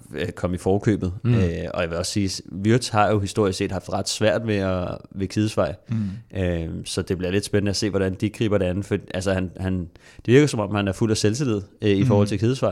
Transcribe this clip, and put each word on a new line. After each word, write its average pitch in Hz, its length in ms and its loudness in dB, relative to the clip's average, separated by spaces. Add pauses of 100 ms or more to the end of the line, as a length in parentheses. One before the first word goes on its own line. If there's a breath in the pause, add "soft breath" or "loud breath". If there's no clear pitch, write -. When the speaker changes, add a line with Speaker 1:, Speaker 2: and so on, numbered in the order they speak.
(140)
Speaker 1:
øh, 76 180 -4
kom 90 220 -4
i 90 40 -2
forkøbet. 95 560 0 (100)
Speaker 2:
Mm. 120 100 4
Speaker 1:
Øh, 113 80 4 (320)
og 90 80 -2
jeg 85 80 -2
vil 82 80 -4
også - 140 -4
sige, 98 320 -2 (220)
Wirtz 120 240 4
har 104 200 4
jo 107 100 4
historisk 98 380 0
set 95 140 -2
haft 92 220 -8
ret 98 160 -4
svært 110 380 0
ved 107 80 0
at, 92 320 -2 (240)
ved 95 160 -4
Kidesvej. 104 480 0 (140)
Speaker 3:
Mm. 110 500 -6
Speaker 1:
Øh, 85 300 -2 (160)
så - 160 -4
det 90 160 -2
bliver 90 140 -2
lidt 101 140 0
spændende 101 240 0
at 95 60 0
se, 107 140 0
hvordan 92 320 0
de 104 80 2
griber 104 280 0
det 92 80 2
an. 90 180 -2
For, 101 140 -2 (160)
altså, 95 200 0
han, 92 260 -2
han, 92 200 -2 (460 loud breath)
det 113 80 4
virker 147 140 8
som 131 120 -2
om, 101 160 -2
han 101 120 2
er 95 40 0
fuld 110 200 0
af 110 60 0
selvtillid, 107 440 0 (200)
øh, 107 80 2
i 98 120 4
Speaker 3:
Mm. 131 60 4
Speaker 1:
forhold 104 200 4
til 101 120 -2
Kidesvej, 113 320 0